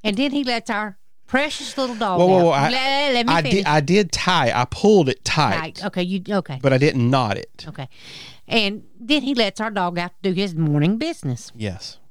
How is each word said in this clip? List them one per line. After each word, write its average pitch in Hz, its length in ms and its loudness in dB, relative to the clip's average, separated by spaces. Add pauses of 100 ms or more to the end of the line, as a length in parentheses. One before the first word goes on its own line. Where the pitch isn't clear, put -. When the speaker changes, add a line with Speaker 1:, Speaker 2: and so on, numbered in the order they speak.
Speaker 1:
And 208 120 0
then 269 160 0
he 285 100 -2
lets 240 260 -4
our 208 300 -6 (300)
precious 285 500 -4
little 247 160 -4
dog 202 240 -2
Speaker 2:
Whoa, 180 80 6
whoa, 185 120 6
Speaker 1:
out. 175 60 6
Speaker 2:
whoa, 170 60 6
I, 139 200 2
Speaker 1:
Let, 269 440 0
let 240 120 0
me 160 60 2
Speaker 2:
I 165 100 4
Speaker 1:
finish. - 160 0
Speaker 2:
did, 190 80 0
I 151 140 4
did 175 320 2
tie. 160 400 2
I 123 120 2
pulled 202 440 4
it - 160 -4
tight. - 360 2
Speaker 1:
Right. 160 240 -10
Okay, 180 180 -4
you, 185 260 -4
okay. 175 320 -4
Speaker 2:
But 135 120 2
I 127 60 4
didn't 131 300 2
knot 123 280 0
it. - 320 -14
Speaker 1:
Okay. 135 200 -14 (600)
And 214 340 -2 (160)
then 277 240 0
he 269 140 -2
lets 220 240 -2
our 220 100 -2
dog 180 280 -2
out 175 120 -6 (120)
to 196 80 0
do 180 40 -2
his 185 220 -4
morning 160 420 2
business. 262 560 -6
Speaker 2:
Yes. 104 440 -10 (120)